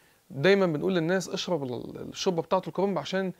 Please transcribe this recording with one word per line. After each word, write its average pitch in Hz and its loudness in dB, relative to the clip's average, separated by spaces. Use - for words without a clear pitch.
دايما 185 4
بنقول 170 0
للناس 175 0
اشرب 180 -2
ال-، 123 -8
الشوربة 175 0
بتاعة 185 0
الكرنب 180 -2
عشان 185 -4